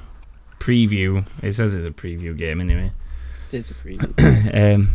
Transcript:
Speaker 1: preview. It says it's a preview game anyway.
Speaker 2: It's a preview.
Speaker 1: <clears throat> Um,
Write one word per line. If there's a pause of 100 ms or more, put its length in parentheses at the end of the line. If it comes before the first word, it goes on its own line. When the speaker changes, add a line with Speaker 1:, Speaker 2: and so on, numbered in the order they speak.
(600)
Speaker 1:
preview. (160)
It
says
it's
a
preview
game
anyway. (600)
Speaker 2:
It's
a
preview.
Speaker 1:
<clears throat> (120)
Um,